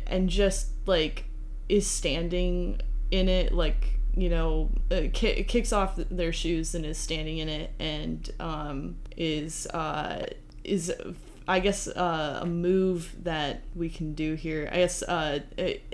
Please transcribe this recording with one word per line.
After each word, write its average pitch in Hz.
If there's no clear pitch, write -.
and 185
just, 190
like, 160
is 202
standing 175
in 185
it, 180
like, -
you 185
know, 160
uh, 185
ki-, -
kicks 226
off 196
th-, -
their 170
shoes 165
and 160
is 156
standing 156
in 156
it 156
and, 160
um, 151
is, 160
uh, 151
is, 175
I 185
guess, 196
uh, 160
a 170
move 175
that 156
we 170
can 156
do 156
here. 156
I -
guess, 175
uh, 156
it, -